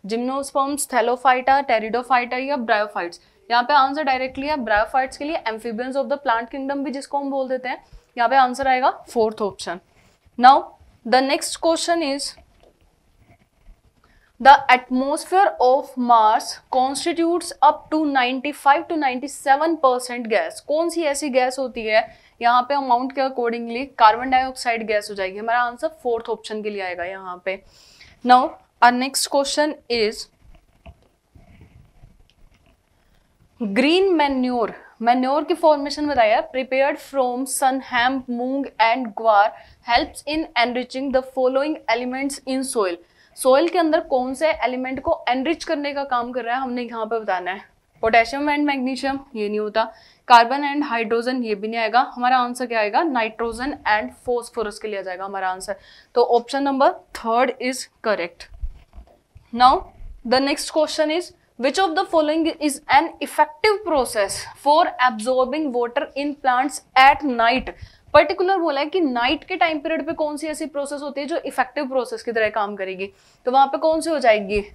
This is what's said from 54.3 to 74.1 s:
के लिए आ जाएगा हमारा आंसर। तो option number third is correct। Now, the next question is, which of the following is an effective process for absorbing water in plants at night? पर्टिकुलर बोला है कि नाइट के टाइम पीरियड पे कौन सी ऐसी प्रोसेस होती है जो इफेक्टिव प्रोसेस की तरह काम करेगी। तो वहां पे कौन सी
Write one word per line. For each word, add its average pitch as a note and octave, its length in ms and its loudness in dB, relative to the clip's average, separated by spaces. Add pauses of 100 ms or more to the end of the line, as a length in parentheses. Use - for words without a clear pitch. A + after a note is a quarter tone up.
के A3 60 -8
लिए G3+ 100 -6
आ F#3+ 40 -8
जाएगा F#3 220 -10
हमारा G3 260 -6
आंसर। F#3+ 260 -8 (380)
तो B3 140 2 (100)
option C#4 300 -2
number C#4 240 4 (260)
third A#3+ 340 0 (100)
is B3+ 200 -4 (240)
correct। F3 420 -4 (1040)
Now, B3 200 6 (540)
the B3+ 140 2
next C#4+ 300 -4
question D4+ 400 0
is, F4 220 -2 (260)
which C4+ 200 0
of F#4 160 0
the F#4 120 0
following D#4 400 2 (140)
is C#4+ 200 -2 (100)
an D4 300 6
effective E4+ 640 0
process D4+ 580 -2 (220)
for D4+ 160 6 (260)
absorbing B3+ 640 0
water A#3+ 440 -2
in C#4+ 260 -4
plants C4 400 0 (240)
at D4 300 4
night? A#3 340 0 (440)
पर्टिकुलर F#4 440 4
बोला D4+ 220 -2
है D#4 60 -2
कि F4+ 140 -2
नाइट C4 440 0
के F#4 120 -6
टाइम D#4+ 220 0
पीरियड D#4+ 280 -4
पे D#4+ 60 -6
कौन D4+ 240 -4
सी D4+ 100 -8
ऐसी D#4 200 -8
प्रोसेस C#4+ 360 -8
होती C#4+ 180 -8
है D4 60 -6
जो D#4+ 100 -4 (100)
इफेक्टिव C#4 420 -4
प्रोसेस A#3 340 -6
की A#3 100 -8
तरह A3 180 0
काम G#3 260 -6
करेगी। F#3+ 300 -8 (400)
तो B3 60 -2
वहां C4+ 140 6
पे C#4 120 -4
कौन D#4+ 220 2
सी D#4+ 100 -6